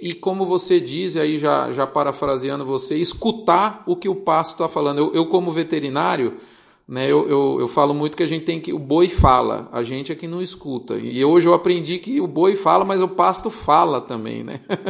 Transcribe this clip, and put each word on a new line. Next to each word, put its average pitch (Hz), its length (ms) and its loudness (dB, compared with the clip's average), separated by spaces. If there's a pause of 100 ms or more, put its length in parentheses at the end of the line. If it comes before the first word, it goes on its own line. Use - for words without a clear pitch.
e, 175 100 -6
como 190 320 -4
você 180 340 2
diz, 165 380 -4
aí 151 220 0
já, 139 320 2
já 135 160 -2
parafraseando 139 760 -2
você, 131 300 -4
escutar 202 920 0
o 175 80 0
que 196 120 -6
o 190 80 0
pasto 165 440 -2
tá 165 100 -2
falando. 143 300 0
Eu, 156 160 0
eu 165 120 2
como 175 240 0
veterinário, 156 880 -2 (480)
né, 131 180 -4
eu, 147 220 2
eu, 139 340 2
eu 120 60 0
falo 143 280 2
muito 151 200 -4
que 175 80 0
a 156 40 2
gente 160 180 -6
tem 165 160 -4
que, - 120 -8
o 160 40 -4
boi 151 320 2
fala, 120 640 4
a 120 80 -2
gente 131 300 -6
é 151 40 -8
que 165 120 -12
não 175 140 -6
escuta. 139 560 -8
E 123 280 -2
hoje 170 220 6
eu 175 80 8
aprendi 170 420 0
que 262 240 -4
o 180 60 -2
boi 170 280 2
fala, 185 300 4
mas 196 160 0
o 185 60 2
pasto 185 420 0
fala 151 520 2
também, 117 420 -8
né? 127 160 -12 (300)